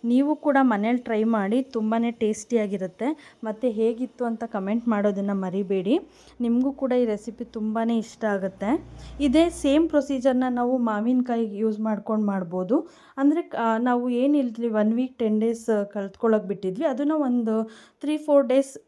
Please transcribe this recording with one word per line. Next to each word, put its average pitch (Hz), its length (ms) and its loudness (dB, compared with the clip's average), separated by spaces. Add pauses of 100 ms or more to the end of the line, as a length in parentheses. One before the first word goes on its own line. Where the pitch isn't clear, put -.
ನೀವು 269 320 2
ಕೂಡ 294 260 2
ಮನೇಲಿ 233 360 2
ಟ್ರೈ 220 260 -2
ಮಾಡಿ, 226 380 0
ತುಂಬಾ 233 480 -2
ಟೇಸ್ಟಿಯಾಗಿರುತ್ತೆ. 214 960 -2 (380)
ಮತ್ತು 220 260 -6
ಹೇಗಿತ್ತು 226 540 -2
ಅಂತ 226 220 -4
ಕಾಮೆಂಟ್ 220 420 -2
ಮಾಡೋದನ್ನು 202 460 0
ಮರಿಬೇಡಿ. 190 600 -2 (460)
ನಿಮಗೂ 240 320 0
ಕೂಡ 269 200 -4
ಈ 247 120 2
ರೆಸಿಪಿ 214 400 -6
ತುಂಬಾ 220 380 -4 (120)
ಇಷ್ಟ 226 300 -4
ಆಗುತ್ತೆ. 196 460 -2 (500)
ಇದೇ 302 300 4
ಸೇಮ್ 311 380 2
ಪ್ರೊಸೀಜರ್ನ 262 600 2
ನಾವು 247 280 0
ಮಾವಿನಕಾಯಿಗೆ 233 800 0
ಯೂಸ್ 214 240 0
ಮಾಡ್ಕೊಂಡು 214 460 -2
ಮಾಡ್ಬೋದು. 185 520 -2 (380)
ಅಂದರೆ, 302 400 0
ಆ, 226 220 0
ನಾವು 247 320 0
ಏನಿಲ್ರಿ 247 580 0
ಒನ್ 214 240 2
ವೀಕ್ 254 260 -2
ಟೆನ್ 214 220 2
ಡೇಸ್ 226 260 -2 (260)
ಕಲ್ತ್ಕೊಳ್ಳೋಕೆ 202 560 0
ಬಿಟ್ಟಿದ್ವಿ, 196 360 -4
ಅದನ್ನು 294 340 0
ಒಂದು 240 380 0 (440)
ತ್ರೀ 302 160 -2
ಫೋರ್ 294 300 4
ಡೇಸ್ 269 260 2 (160)